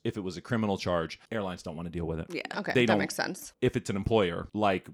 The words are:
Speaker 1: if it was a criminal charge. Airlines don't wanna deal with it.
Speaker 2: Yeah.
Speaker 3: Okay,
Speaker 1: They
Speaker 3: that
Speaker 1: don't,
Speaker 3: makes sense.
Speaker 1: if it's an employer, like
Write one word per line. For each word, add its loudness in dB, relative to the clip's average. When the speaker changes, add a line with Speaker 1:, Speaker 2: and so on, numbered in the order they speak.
Speaker 1:
if -2
it -4
was -4
a -8
criminal 2
charge. 0
Airlines -4
don't -8
wanna -6
deal -4
with -2
it. -6
Speaker 2:
Yeah. -6
Speaker 3:
Okay, -4
Speaker 1:
They 6
Speaker 3:
that 6
Speaker 1:
don't, 4
Speaker 3:
makes -2
sense. -6
Speaker 1:
if 2
it's -4
an 0
employer, 2
like 2